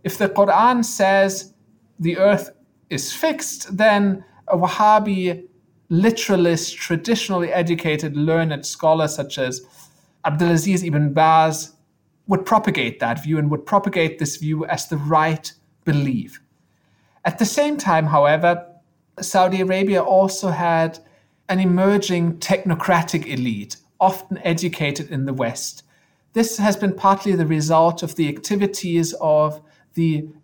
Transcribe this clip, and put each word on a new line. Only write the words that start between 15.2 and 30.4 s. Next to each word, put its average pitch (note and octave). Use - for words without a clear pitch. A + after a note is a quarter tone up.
belief. -
At -
the A#3
same D4
time, D#3+
however, D#3
Saudi F#3
Arabia F#3+
also F#3+
had E3
an F#3
emerging F#3
technocratic F3
elite, A#2+
often F#3+
educated E3
in C3+
the C3+
West. A#2+
This A3+
has G3+
been G3
partly G3
the E3
result D#3+
of E3
the D#3
activities F3+
of D3+
the D#3+